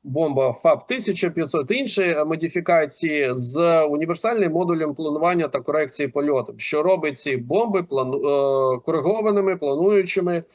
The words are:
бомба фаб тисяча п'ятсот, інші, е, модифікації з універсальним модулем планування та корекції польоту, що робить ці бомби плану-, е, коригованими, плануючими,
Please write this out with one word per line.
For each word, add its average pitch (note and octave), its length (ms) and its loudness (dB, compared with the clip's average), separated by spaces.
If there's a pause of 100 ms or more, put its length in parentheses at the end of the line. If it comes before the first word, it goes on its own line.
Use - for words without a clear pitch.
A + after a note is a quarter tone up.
бомба C3+ 480 0
фаб D3+ 340 2
тисяча G3+ 440 -2
п'ятсот, D#3 400 -2
інші, A#3+ 320 0
е, D#3+ 220 2
модифікації D#3+ 1120 0
з D#3 480 2
універсальним E3 720 -2
модулем D#3+ 420 0
планування D#3+ 540 0
та C3+ 120 -2
корекції D3 480 -2
польоту, C#3 480 -2
що - 260 -2
робить D#3+ 360 0
ці C3+ 180 -4
бомби F#3 460 0
плану-, C3+ 360 -2
е, C#3 600 2
коригованими, F#3+ 800 0
плануючими, F3 880 0 (100)